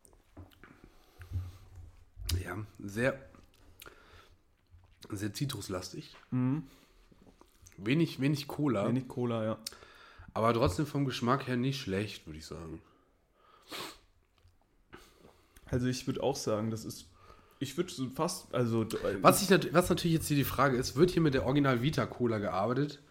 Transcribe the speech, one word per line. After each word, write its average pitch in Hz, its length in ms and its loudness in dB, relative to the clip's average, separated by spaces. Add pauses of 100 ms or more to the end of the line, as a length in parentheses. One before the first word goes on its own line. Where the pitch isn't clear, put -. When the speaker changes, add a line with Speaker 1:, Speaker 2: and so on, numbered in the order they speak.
(2500)
Speaker 1:
Ja, - 140 -8 (220)
sehr, 110 400 -2 (1900)
sehr 101 240 -6
zitruslastig. 101 840 -6 (160)
Speaker 2:
Mhm. 127 320 0 (1120)
Speaker 1:
Wenig, 139 420 0
wenig 139 280 0
Cola. 113 400 0
Speaker 2:
Wenig 127 200 0
Cola, 120 360 -2
ja. 110 140 -2 (760)
Speaker 1:
Aber 110 200 4
trotzdem 143 320 2
vom 143 200 -2
Geschmack 131 420 0
her 127 100 0
nicht 135 240 0
schlecht, 98 460 -4
würde 78 120 -12
ich 78 60 -14
sagen. 80 360 -12 (2750)
Speaker 2:
Also 127 220 -2
ich 127 200 -4
würd - 140 -4
auch 127 140 0
sagen, 110 360 -2
das 110 140 -6
ist, - 220 -12 (520)
ich - 180 -6
würd 175 120 -2
so 131 200 -6
fast, - 440 -4
also 113 300 2
d-, - 140 -4
äh, 98 240 -2
Speaker 1:
Was - 200 8
ich 185 80 2
nat-, 180 240 6
was 180 160 6
natürlich 170 240 2
jetzt 160 140 2
hier 147 100 2
die 139 80 6
Frage 131 320 2
ist, - 180 -2
wird 160 160 6
hier 165 100 2
mit 151 120 4
der 131 120 2
Original 135 360 4
Vita 135 240 2
Cola 113 340 0
gearbeitet? 107 720 0